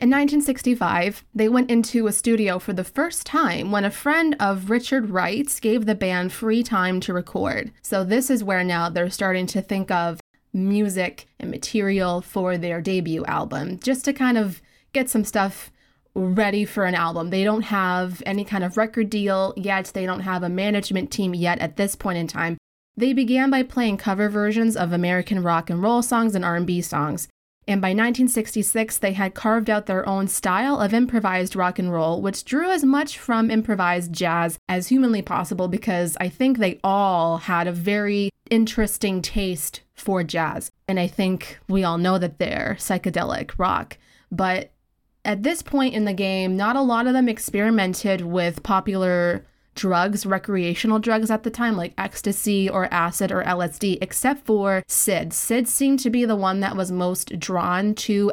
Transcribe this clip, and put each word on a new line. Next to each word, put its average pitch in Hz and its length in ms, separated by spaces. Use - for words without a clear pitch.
In 247 100
nineteen 285 320
sixty-five, 208 920
they 220 160
went 247 220
into 233 380
a 208 40
studio 214 460
for 202 140
the 185 100
first 320 420
time 202 460
when 202 140
a 208 80
friend 311 480
of 196 280
Richard 240 420
Wright's 185 500
gave 220 260
the 214 80
band 185 380
free 226 320
time 185 340
to 185 140
record. 185 580
So 190 220
this 240 260
is 247 140
where 190 220
now 170 240
they're 175 200
starting 185 380
to 190 160
think 190 300
of 170 260
music 190 760
and 175 100
material 190 680
for 185 380
their 170 220
debut 165 440
album, 156 560
just 254 240
to 277 80
kind 254 240
of 202 240
get 262 160
some 214 160
stuff - 480
ready 202 500
for 208 200
an 180 100
album. 170 360
They 190 120
don't 214 200
have 185 600
any 202 200
kind 196 180
of 180 140
record 220 340
deal 196 460
yet. 190 380
They 185 120
don't 185 140
have 180 240
a 175 40
management 196 640
team 185 240
yet 175 240
at - 180
this 196 200
point 180 220
in 165 100
time. 170 280
They 254 160
began 262 380
by 262 140
playing 233 320
cover 208 320
versions 214 480
of 175 160
American 180 500
rock 170 280
and 175 120
roll 240 200
songs 226 340
and 180 80
R 170 100
and 175 120
B 175 140
songs. 151 460
And 196 140
by 185 140
nineteen 240 340
sixty-six, 220 680
they 196 160
had 190 200
carved 220 340
out 214 180
their 190 220
own 196 200
style 214 500
of 208 160
improvised 202 640
rock 180 240
and 180 120
roll, 165 300
which 196 220
drew 330 260
as 320 140
much 285 340
from 226 320
improvised 180 640
jazz 170 460
as 180 200
humanly 247 340
possible, 180 440
because 175 540
I 180 80
think 262 300
they 185 260
all 185 540
had 170 280
a 180 60
very 202 580
interesting 214 720
taste - 580
for 190 280
jazz. 160 480
And 190 140
I 180 60
think 185 600
we 190 180
all 170 120
know 185 220
that 175 200
they're - 400
psychedelic - 800
rock. 185 400
But 185 400
at 202 180
this 330 200
point 262 320
in 214 100
the 202 80
game, 190 460
not 220 180
a 269 60
lot 240 240
of 254 80
them 254 160
experimented 202 920
with 175 420
popular 190 840
drugs, 185 520
recreational 190 720
drugs 220 320
at 208 120
the 233 80
time, 226 260
like 175 220
ecstasy 196 680
or 190 240
acid 180 400
or 185 100
L 180 200
S 170 160
D, 196 220
except 269 440
for 196 420
Sid. 165 460
Sid 233 340
seemed 269 340
to 240 100
be 240 140
the 220 120
one 190 240
that 196 160
was 185 160
most 180 460
drawn 180 560
to 202 380